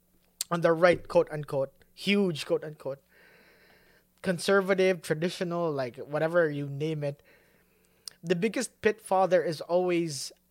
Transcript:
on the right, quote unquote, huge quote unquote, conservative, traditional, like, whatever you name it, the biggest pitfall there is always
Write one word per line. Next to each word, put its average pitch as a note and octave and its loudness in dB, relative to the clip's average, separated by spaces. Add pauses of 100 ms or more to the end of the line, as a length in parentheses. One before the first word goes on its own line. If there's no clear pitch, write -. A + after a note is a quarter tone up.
(500)
on E3+ -2
the E3+ 4
right, E3+ 2
quote E3+ 2
unquote, C#3+ -4 (220)
huge F#3+ 0
quote D#3+ -2
unquote, D3+ -12 (1200)
conservative, F#3+ 2
traditional, E3+ -2
like, C3 -6
whatever D#3 0
you C#3+ -6
name D3 -4
it, C#3+ -6 (1000)
the F3 0
biggest G#3+ -4
pitfall G3 2
there F3 4
is D#3 -4
always E3+ 0 (200)